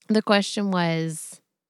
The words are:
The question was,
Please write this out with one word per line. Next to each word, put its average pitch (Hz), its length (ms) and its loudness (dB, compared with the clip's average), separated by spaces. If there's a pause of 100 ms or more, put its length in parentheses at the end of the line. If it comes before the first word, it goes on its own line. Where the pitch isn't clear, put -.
The 214 140 2
question 202 480 0
was, 165 720 -2 (300)